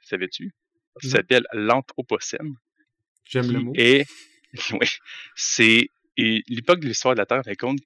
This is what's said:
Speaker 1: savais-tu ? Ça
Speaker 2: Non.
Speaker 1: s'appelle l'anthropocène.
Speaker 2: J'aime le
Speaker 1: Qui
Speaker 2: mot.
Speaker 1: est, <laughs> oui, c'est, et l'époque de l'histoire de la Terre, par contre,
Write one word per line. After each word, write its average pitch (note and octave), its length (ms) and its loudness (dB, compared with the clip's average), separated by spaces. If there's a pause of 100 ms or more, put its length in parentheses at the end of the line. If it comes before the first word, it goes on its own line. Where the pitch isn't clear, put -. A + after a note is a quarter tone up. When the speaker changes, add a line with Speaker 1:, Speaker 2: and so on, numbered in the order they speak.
Speaker 1:
savais-tu ? F#2 500 -8 (500)
Ça C3+ 60 -8
Speaker 2:
Non. B2+ 60 -4
Speaker 1:
s'appelle A#2+ 400 2
l'anthropocène. B2 1040 -4 (680)
Speaker 2:
J'aime B2 260 -2
le A#2+ 80 0
Speaker 1:
Qui A#2+ 60 -2
Speaker 2:
mot. B2+ 100 -6
Speaker 1:
est, C3+ 300 4 (480)
<laughs> - 280 -8
oui, - 60 2 (480)
c'est, A#2 540 4 (300)
et A2 280 0
l'époque B2 320 0
de D3+ 80 -6
l'histoire B2+ 260 0
de A2+ 60 0
la G2+ 60 0
Terre, B2+ 180 -2
par G2+ 140 -10
contre, C3 280 -4